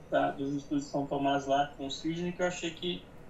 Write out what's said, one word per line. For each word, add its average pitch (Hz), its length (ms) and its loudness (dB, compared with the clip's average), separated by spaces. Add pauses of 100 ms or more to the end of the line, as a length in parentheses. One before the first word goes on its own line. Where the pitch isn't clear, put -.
da, 143 220 4
dos 139 240 -2
estudos 139 300 -2
de - 60 -14
São - 140 0
Tomás 139 400 2
lá 139 320 4
com 139 100 -6
o 135 40 -4
Sidney, 170 400 -2
que 180 100 -2
eu 180 60 4
achei 175 240 -2
que 175 300 -4 (280)